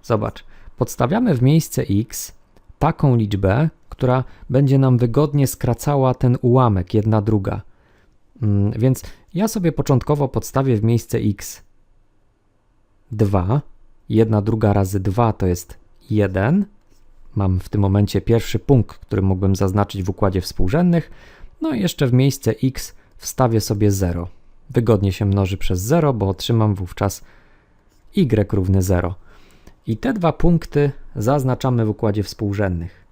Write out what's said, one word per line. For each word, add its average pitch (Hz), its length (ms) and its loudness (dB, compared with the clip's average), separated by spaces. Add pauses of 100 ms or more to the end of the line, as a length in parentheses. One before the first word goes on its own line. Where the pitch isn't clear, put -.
Zobacz, 110 400 -4 (340)
podstawiamy 170 560 0
w 120 80 0
miejsce 143 400 2
x - 520 -4 (460)
taką 143 360 2
liczbę, 104 540 0 (200)
która 127 340 0 (260)
będzie 135 280 2
nam 131 200 4
wygodnie 139 500 2
skracała 131 680 -2
ten 123 280 0
ułamek 120 520 2
jedna 110 280 2
druga. 104 400 -2 (800)
Mm, 104 300 0
więc 127 320 0 (300)
ja 202 140 -2
sobie 175 240 -2
początkowo 147 560 0
podstawię 131 500 -2
w 104 60 -2
miejsce 117 340 0
x - 460 -4 (1500)
dwa. 104 500 0 (480)
Jedna 110 320 4
druga 107 320 2
razy 98 260 0
dwa 104 340 0
to - 120 -4
jest - 320 -4 (320)
jeden. 107 560 0 (720)
Mam 92 240 0
w - 100 -12
tym 104 120 -2
momencie 101 400 0
pierwszy 113 380 0
punkt, - 380 2
który - 240 -4
mógłbym 95 340 2
zaznaczyć 98 480 -2
w 95 60 -4
układzie 95 320 -2
współrzędnych. 160 680 0 (500)
No 320 120 -4
i 226 80 -4
jeszcze 156 260 -2
w 120 60 0
miejsce 131 400 0 (100)
x - 320 -6 (220)
wstawię 113 440 0
sobie 104 300 0
zero. 87 360 -2 (420)
Wygodnie 107 420 2
się 101 140 -4
mnoży 98 320 0
przez 90 240 -2
zero, 143 320 0
bo 101 160 -2
otrzymam 110 460 0
wówczas 98 480 -6 (920)
y 107 380 2
równy 95 260 2
zero. 90 340 -2 (720)
I 110 100 -4
te 247 160 -4
dwa 170 200 0
punkty 160 580 2 (240)
zaznaczamy 123 720 0
w 107 40 -2
układzie 104 340 -2
współrzędnych. 98 880 -6